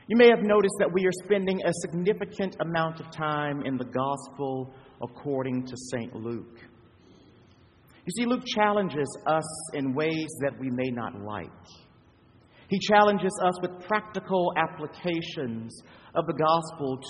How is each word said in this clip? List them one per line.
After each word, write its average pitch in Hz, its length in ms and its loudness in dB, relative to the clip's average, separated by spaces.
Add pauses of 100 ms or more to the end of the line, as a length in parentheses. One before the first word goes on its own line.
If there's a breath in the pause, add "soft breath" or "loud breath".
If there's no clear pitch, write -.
you 208 80 0
may 240 140 12
have 208 140 8
noticed 208 360 6
that 180 140 2
we 185 120 4
are 185 60 4 (140)
spending 190 400 2
a 175 60 4 (100)
significant 185 800 -2
amount 160 400 -2
of - 100 -16
time 147 540 -2
in 131 100 -2
the 123 80 -4
Gospel 131 880 -4 (320 loud breath)
according 131 600 -4
to 127 100 -12 (160)
Saint 117 240 -6
Luke. 110 440 -8 (1500 soft breath)
You 180 100 -8
see, 247 100 -2
Luke 254 200 0
challenges 202 600 2 (200)
us - 480 -2
in 135 220 -2
ways 156 340 -2 (120)
that 135 180 -2
we 131 100 -6
may 127 220 -2
not 110 300 -6
like. 101 280 -8 (1200 soft breath)
He 196 100 0
challenges 202 640 4
us 180 180 2
with - 260 -6
practical 190 680 -2
applications 156 1300 -4 (320 loud breath)
of 165 140 0
the 143 60 -2
gospel 156 680 0 (100)